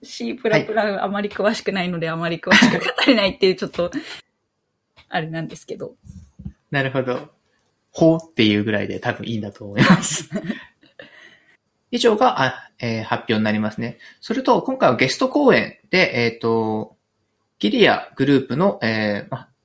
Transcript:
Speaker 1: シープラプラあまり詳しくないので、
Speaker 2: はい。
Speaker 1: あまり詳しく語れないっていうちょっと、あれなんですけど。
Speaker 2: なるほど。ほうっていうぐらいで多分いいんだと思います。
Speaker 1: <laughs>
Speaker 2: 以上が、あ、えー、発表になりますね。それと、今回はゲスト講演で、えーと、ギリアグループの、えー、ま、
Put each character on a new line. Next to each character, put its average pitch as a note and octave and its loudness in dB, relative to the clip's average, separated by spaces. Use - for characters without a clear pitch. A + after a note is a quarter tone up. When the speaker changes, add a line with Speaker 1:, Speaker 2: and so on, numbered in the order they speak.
Speaker 1:
シ - -10
ー - -14
プ A#3 0
ラ G#3+ 4
プ G#3+ -6
ラ G#3 -2
あ G3+ -2
ま G3+ -4
り G#3 -4
詳 G#3 0
し - -8
く - -6
な F#3+ -2
い F3 -4
の E3+ -4
で、 D#3+ -4
Speaker 2:
は D#3+ -4
い。 - -
Speaker 1:
あ - -6
ま E3+ -4
り E3+ -6
詳 - -2
し A3 6
く - 0
語 - -6
れ C#4 6
な G3+ 2
い F#3+ 0
っ - -10
て F#3+ 2
い F#3 4
う - -4
ち F#3 -8
ょ - -6
っ - -20
と、 F3 -4
あ F3+ -4
れ D#3+ -6
な D#3+ -8
ん D#3 -8
で - -14
す - -16
け D#3 -12
ど。 - -12
Speaker 2:
な C#3+ 0
る C3+ -4
ほ B2+ -2
ど。 B2+ -6
ほ E3 4
う - 0
っ - -18
て A2+ 4
い G#2+ 6
う G#2 0
ぐ A2 -2
ら G2+ -2
い G2+ -8
で F#2+ -8
多 A#2+ -4
分 G#2+ -10
い A#2 -6
い - -4
ん - -6
だ G#2 -10
と - -20
思 G2+ -6
い - 6
ま - 6
す。 - -4
Speaker 1:
<laughs> - -20
Speaker 2:
以 A#3+ 0
上 A#3 4
が、 - 2
あ、 - -4
え A2+ -4
ー、 - -10
発 A2+ -4
表 A2+ 2
に G#2+ 2
な G#2+ 2
り G#2+ 0
ま G#2+ -2
す - -10
ね。 A#2 -8
そ - -6
れ C4 -2
と、 B3 2
今 C4 -4
回 E3+ 4
は A#2+ 2
ゲ B2+ 2
ス - -4
ト C4 0
講 C4 4
演 - -2
で、 C#3+ 2
え A#2 -2
ー - -20
と、 A2 -2
ギ G#3 0
リ G#3 6
ア G2+ 0
グ C3+ 0
ル C#3 4
ー - -12
プ B2+ -6
の、 F#3 0
え G#2+ -2
ー、 - -20
ま、 - -12